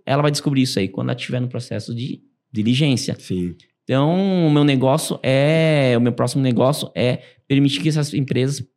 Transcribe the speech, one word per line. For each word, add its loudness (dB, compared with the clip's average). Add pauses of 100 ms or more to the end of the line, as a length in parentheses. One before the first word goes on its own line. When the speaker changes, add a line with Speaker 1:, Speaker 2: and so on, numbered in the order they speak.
Speaker 1:
ela 0
vai 2
descobrir 0
isso 0
aí? -2
Quando -4
ela -4
estiver -6
no -4
processo -8
de -8 (320)
diligência. 0
Speaker 2:
Sim. -6 (300)
Speaker 1:
Então, 0
o 4
meu 4
negócio 2
é, 2
o 2
meu 2
próximo 0
negócio 2
é -2 (240)
permitir 2
que 0
essas 0
empresas -2 (160)